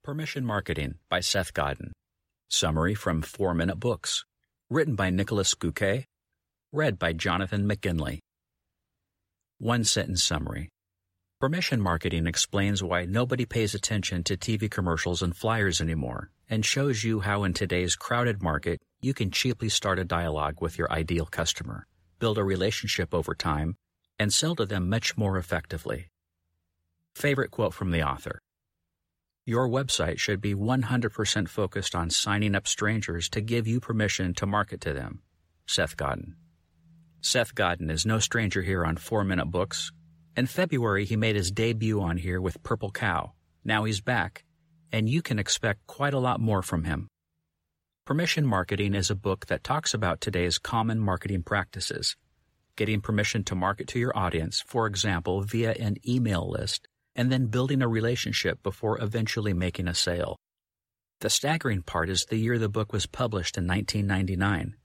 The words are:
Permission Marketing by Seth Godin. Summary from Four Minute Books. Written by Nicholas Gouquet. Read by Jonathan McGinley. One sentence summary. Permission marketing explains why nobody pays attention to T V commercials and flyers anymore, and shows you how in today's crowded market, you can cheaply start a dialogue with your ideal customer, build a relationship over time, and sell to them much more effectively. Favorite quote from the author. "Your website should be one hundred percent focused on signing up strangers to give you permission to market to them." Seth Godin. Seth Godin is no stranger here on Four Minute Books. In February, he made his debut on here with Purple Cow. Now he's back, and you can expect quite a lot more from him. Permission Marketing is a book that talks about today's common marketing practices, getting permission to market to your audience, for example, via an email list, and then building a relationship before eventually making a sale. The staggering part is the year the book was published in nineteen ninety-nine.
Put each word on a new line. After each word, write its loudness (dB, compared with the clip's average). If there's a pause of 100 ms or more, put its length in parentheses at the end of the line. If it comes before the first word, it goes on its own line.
Permission -4
Marketing -2 (140)
by 2
Seth 0
Godin. -2 (560)
Summary 2
from 0
Four -2
Minute 0
Books. -2 (460)
Written 2
by 2
Nicholas 2
Gouquet. 0 (680)
Read 0
by 0
Jonathan 0
McGinley. -2 (1400)
One 2
sentence 2
summary. -2 (720)
Permission 2
marketing 2
explains 0
why 0
nobody 0
pays 0
attention -2
to 0
T -2
V -2
commercials 0
and 0
flyers 2
anymore, -2 (180)
and 0
shows 2
you 2
how 0
in 2
today's 0
crowded 0
market, 0 (220)
you 0
can 0
cheaply 0
start 2
a -2
dialogue 0
with -4
your 0
ideal 0
customer, -4 (340)
build 2
a 2
relationship 0
over 0
time, 0 (420)
and 2
sell 2
to 0
them -2
much 0
more 2
effectively. -4 (1040)
Favorite 0
quote 0
from -2
the 2
author. -4 (1080)
"Your 4
website 0
should 0
be 0
one 2
hundred 0
percent 0
focused -4
on 0
signing 2
up 0
strangers -2
to -2
give 0
you 2
permission 0
to -2
market 0
to -2
them." -8 (440)
Seth 0
Godin. -4 (840)
Seth 0
Godin 0
is 0
no 2
stranger 0
here 0
on 2
Four 0
Minute 0
Books. -2 (420)
In 2
February, 0
he -2
made 2
his 0
debut 0
on 0
here -2
with -4
Purple -4
Cow. -2 (280)
Now 0
he's 0
back, -2 (480)
and 2
you 2
can -2
expect -2
quite -2
a 0
lot 2
more 4
from -2
him. -2 (960)
Permission 2
Marketing 2
is 0
a 2
book -2
that -2
talks 0
about 0
today's 0
common 0
marketing 0
practices, -4 (580)
getting 0
permission 0
to -2
market 0
to -4
your 0
audience, 0
for 0
example, 0
via 0
an 0 (100)
email 2
list, -4 (340)
and 4
then 4
building 2
a 4
relationship 0
before -2
eventually 0
making 0
a -2
sale. 0 (840)
The 0
staggering 2
part 0
is 0
the -2
year 2
the 2
book -2
was -2
published -2
in 0
nineteen 0
ninety-nine. 0